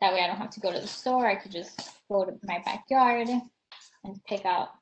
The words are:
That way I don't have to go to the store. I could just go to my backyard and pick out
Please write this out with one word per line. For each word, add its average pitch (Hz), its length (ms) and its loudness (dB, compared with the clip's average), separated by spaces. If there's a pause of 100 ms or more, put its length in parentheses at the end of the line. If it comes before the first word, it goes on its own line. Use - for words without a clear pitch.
That 190 120 6
way 185 80 4
I 175 60 4
don't 185 100 -4
have 208 140 -8
to - 100 -16
go 190 120 0
to 175 60 -2
the 196 80 -6
store. 254 400 0
I 196 80 4
could 196 160 -8
just 175 280 -10 (300)
go 196 160 2
to - 180 -6
my 180 220 -4
backyard 240 640 2
and - 960 -8
pick 202 200 -4
out 180 240 0 (120)